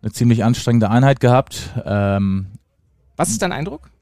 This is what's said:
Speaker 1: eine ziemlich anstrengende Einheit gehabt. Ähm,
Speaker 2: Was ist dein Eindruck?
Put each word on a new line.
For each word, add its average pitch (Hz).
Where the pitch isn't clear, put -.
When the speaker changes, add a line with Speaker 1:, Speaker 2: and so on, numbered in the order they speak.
Speaker 1:
eine 110
ziemlich 117
anstrengende 117
Einheit 131
gehabt. -
Ähm, 98
Speaker 2:
Was -
ist 214
dein 180
Eindruck? 190